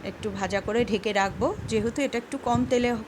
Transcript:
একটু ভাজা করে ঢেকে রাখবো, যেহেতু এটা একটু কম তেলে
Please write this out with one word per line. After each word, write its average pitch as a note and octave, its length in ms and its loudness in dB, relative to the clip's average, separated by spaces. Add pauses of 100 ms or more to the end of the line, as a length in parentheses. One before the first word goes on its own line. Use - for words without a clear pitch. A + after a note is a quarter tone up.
একটু G3 260 -6
ভাজা G3 320 -2
করে A3+ 240 2
ঢেকে G#3 280 0
রাখবো, G3+ 420 2 (120)
যেহেতু A3 340 0
এটা C4+ 160 0
একটু A#3+ 200 -6
কম B3 280 2
তেলে A#3+ 300 2 (120)